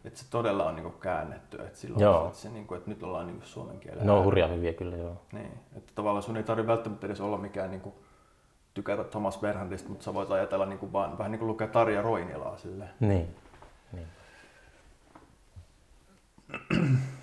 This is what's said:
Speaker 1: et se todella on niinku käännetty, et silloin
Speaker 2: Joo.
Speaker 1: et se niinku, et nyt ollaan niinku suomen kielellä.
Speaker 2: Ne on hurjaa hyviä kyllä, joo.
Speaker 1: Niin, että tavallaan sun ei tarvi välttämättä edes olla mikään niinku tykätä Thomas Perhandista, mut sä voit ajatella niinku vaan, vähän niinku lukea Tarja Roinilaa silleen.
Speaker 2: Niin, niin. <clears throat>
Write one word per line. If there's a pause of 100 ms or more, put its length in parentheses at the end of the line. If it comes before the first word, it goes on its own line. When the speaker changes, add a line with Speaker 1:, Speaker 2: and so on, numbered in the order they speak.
Speaker 1:
et
se
todella
on
niinku
käännetty,
et
silloin
Speaker 2:
Joo.
Speaker 1:
et
se
niinku,
et
nyt
ollaan
niinku
suomen
kielellä.
Speaker 2:
Ne
on
hurjaa
hyviä
kyllä,
joo. (100)
Speaker 1:
Niin, (260)
että
tavallaan
sun
ei
tarvi
välttämättä
edes
olla
mikään
niinku (800)
tykätä
Thomas
Perhandista,
mut
sä
voit
ajatella
niinku
vaan,
vähän
niinku
lukea
Tarja
Roinilaa
silleen. (100)
Speaker 2:
Niin, (580)
niin. (2500)
<clears throat> (240)